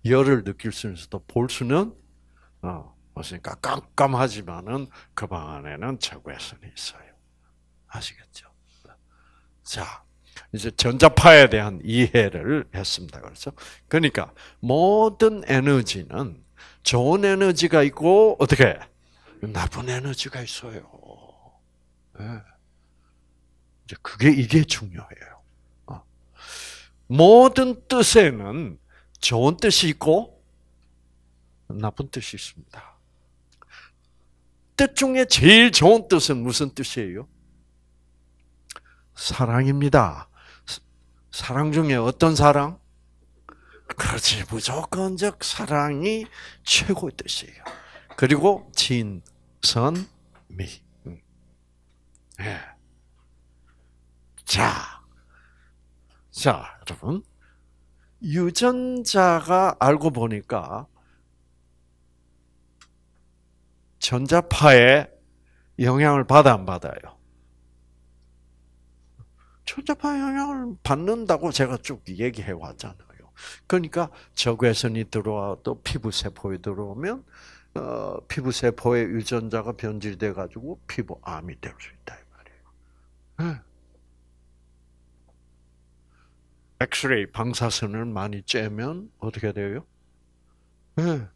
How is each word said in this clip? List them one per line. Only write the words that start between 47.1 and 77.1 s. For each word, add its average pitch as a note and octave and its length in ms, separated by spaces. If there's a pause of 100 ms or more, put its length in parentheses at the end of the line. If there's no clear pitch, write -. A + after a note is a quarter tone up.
뜻이에요. - 460 (540)
그리고 D3+ 580
진선미. G#2+ 480 (1800)
음. E2 140 (1200)
예. G2 200 (1800)
자, - 560 (1300)
자, - 560
여러분, D#3+ 340 (1000)
유전자가 F#3 1600
알고 D3 320
보니까 A2 800 (3000)
전자파에 C#3 1080 (720)
영향을 C3+ 480
받아, C#3 260
안 F#2+ 140
받아요? - 500 (2500)
전자파 C#4+ 560
영향을 C4+ 640
받는다고 F3 680
제가 B2+ 280
쭉 - 280
얘기해 G2+ 460
왔잖아요. - 460 (680)
그러니까 E3+ 440 (240)
적외선이 A2+ 720
들어와도, G#2+ 800
피부 A2 300
세포에 F#2+ 460
들어오면, G#2 640 (520)